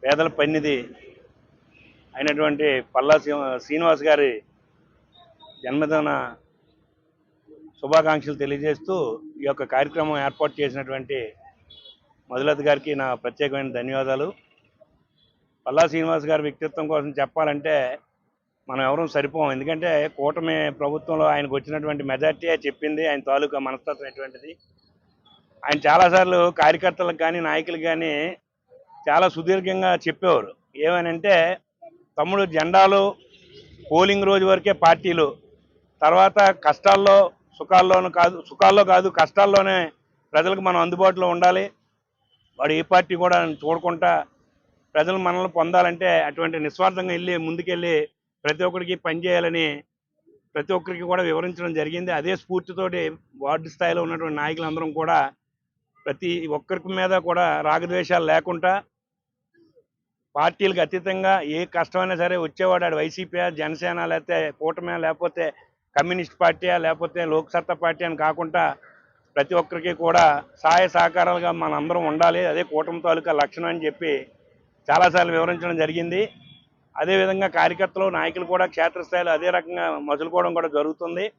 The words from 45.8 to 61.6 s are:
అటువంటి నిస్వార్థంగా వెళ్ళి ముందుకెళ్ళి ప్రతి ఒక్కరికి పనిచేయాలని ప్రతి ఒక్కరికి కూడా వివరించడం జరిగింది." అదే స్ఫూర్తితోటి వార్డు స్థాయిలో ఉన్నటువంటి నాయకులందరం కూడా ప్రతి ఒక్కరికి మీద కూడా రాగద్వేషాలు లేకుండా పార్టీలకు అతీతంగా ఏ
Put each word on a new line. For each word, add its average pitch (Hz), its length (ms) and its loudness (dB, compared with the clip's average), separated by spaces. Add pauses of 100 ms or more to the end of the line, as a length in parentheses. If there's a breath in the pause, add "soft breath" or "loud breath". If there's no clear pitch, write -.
అటువంటి 160 360 -4
నిస్వార్థంగా 185 520 -2
వెళ్ళి 175 260 -4
ముందుకెళ్ళి 165 720 -4 (340)
ప్రతి 151 200 -2
ఒక్కరికి 180 320 -4
పనిచేయాలని 165 880 -2 (720)
ప్రతి 151 180 -4
ఒక్కరికి 175 300 -6
కూడా 180 200 0
వివరించడం 170 500 -4
జరిగింది." 160 380 -6
అదే 165 240 -4
స్ఫూర్తితోటి 180 840 -6 (200)
వార్డు 156 320 -4
స్థాయిలో 170 340 -2
ఉన్నటువంటి 165 320 -6
నాయకులందరం 156 560 -6
కూడా 156 400 0 (720)
ప్రతి 165 420 -6
ఒక్కరికి 156 400 -8
మీద 185 220 -2
కూడా 175 520 0
రాగద్వేషాలు 170 640 0
లేకుండా 175 580 0 (1500)
పార్టీలకు 175 460 0
అతీతంగా 190 600 -2
ఏ 156 240 -4